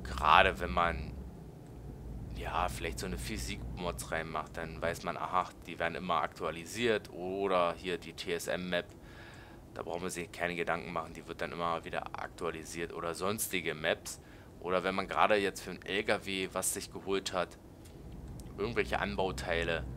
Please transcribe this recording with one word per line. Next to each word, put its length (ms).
Gerade 560
wenn 120
man, 420
ja, 340
vielleicht 300
so 80
eine 100
Physik-Mods 920
reinmacht, 440
dann 240
weiß 220
man, 160
aha, 320
die 140
werden 160
immer 260
aktualisiert. 880
Oder 640
hier 240
die 160
T-S-M-Map, 720
da 80
brauchen 220
wir 80
sich 200
keine 240
Gedanken 380
machen, 220
die 120
wird 140
dann 120
immer 300
wieder 360
aktualisiert. 760
Oder 220
sonstige 580
Maps. 480
Oder 240
wenn 100
man 140
gerade 300
jetzt 240
für 100
einen 100
L 220
K 200
W 300
was 180
sich 220
geholt 400
hat, 240
irgendwelche 400
Anbauteile 840